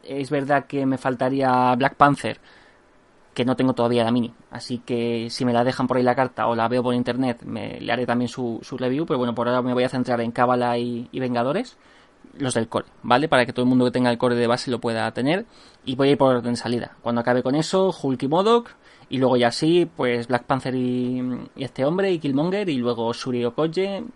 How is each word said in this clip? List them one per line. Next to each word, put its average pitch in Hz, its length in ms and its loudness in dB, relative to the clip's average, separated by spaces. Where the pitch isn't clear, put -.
Es 135 260 -8
verdad 139 360 0
que 139 200 -2
me 131 120 0
faltaría 131 760 2
Black 135 200 0
Panther, 135 440 4
que 127 100 -2
no 123 140 2
tengo 131 160 2
todavía 120 320 2
la 117 60 2
mini, 117 220 0
así 123 280 -10
que 117 520 -2
si - 140 -4
me 123 80 2
la 120 140 4
dejan 127 220 0
por 127 100 2
ahí 123 60 2
la 123 120 4
carta 113 320 0
o 117 80 0
la 113 140 0
veo 123 120 0
por 123 120 0
internet, 123 500 -2
me, 110 380 -10
le 107 100 -4
haré 120 140 -2
también 120 240 0
su, 117 320 -6
su - 160 -12
review, 127 280 -2
pero 143 120 -2
bueno, 120 180 -2
por 120 140 -2
ahora 123 120 2
me 123 120 -2
voy 127 100 2
a 127 60 0
centrar 127 320 -2
en 117 100 -2
Cábala 123 460 2
y, 120 340 -6
y 139 80 -8
Vengadores, 131 560 -2
los 127 160 -2
del 113 160 -2
core, - 160 -4
¿vale? 127 240 2
Para 127 180 4
que 123 60 -10
todo 127 120 -2
el 127 60 4
mundo 127 140 6
que 123 80 2
tenga 123 180 2
el 117 80 0
core 120 180 2
de 120 120 2
base 127 240 0
lo 117 80 -2
pueda 113 320 -2
tener, 165 340 -2
y 131 120 -6
voy 139 120 2
a 143 40 6
ir 139 60 4
por 135 160 4
orden 120 200 0
de 120 40 -4
salida. 117 440 -6
Cuando 120 180 0
acabe 123 240 0
con 131 120 0
eso, 185 460 0
Hulk 135 220 -2
y 135 60 -2
modok, 220 400 2
y 135 80 -4
luego 127 200 4
ya 120 140 4
sí, 170 440 2
pues 120 320 -2
Black 123 180 -2
Panther 131 300 -2
y, 127 460 -2
y - 80 -8
este - 220 -4
hombre, 185 260 0
y 170 80 0
Killmonger, 170 500 0
y 139 80 0
luego 117 360 0
Shuri 123 320 -4
Okoye 165 580 -2